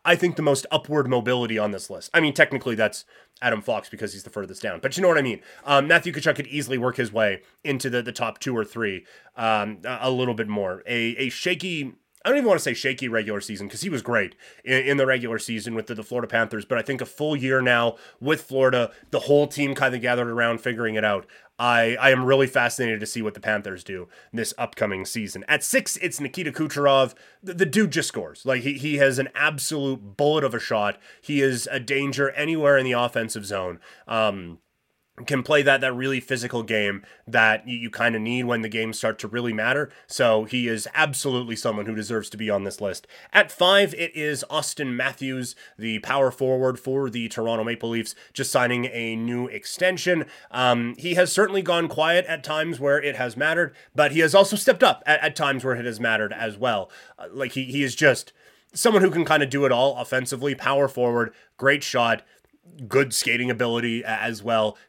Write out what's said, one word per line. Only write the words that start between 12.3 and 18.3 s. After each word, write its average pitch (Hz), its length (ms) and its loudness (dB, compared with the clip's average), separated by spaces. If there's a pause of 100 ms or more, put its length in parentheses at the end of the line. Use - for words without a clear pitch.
don't 277 80 4
even 247 100 2
wanna 180 100 6
say 135 160 -2
shaky 131 340 -4
regular 107 320 -2
season, 101 280 -8
'cause - 140 -10
he 190 80 -6
was 127 120 -4
great 110 320 -2 (300)
in, 131 200 2
in 139 120 2
the 135 100 2
regular 120 320 0
season 113 360 -6
with 110 120 -4
the, 120 80 -8
the 107 80 -10
Florida 120 240 -6
Panthers, 110 380 -2
but 120 140 -2
I 110 40 -2
think 131 180 -4
a 120 60 -6
full 151 300 -4
year 131 260 0
now 120 340 4 (240)
with 151 220 0